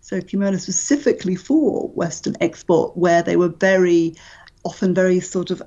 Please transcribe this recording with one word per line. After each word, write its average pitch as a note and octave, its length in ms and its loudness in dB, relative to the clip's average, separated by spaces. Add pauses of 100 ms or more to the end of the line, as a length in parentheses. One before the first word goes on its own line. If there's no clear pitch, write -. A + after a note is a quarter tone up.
So F#3+ 180 -6
kimono G3 360 -2
specifically G3 760 -2
for C#4 540 0
Western - 520 -6
export, - 560 0
where E3+ 240 4
they F3 140 -2
were F3 140 2
very, E3+ 680 2 (500)
often F#3 280 -2
very F#3 260 2
sort F3+ 320 -6
of, E3 160 -8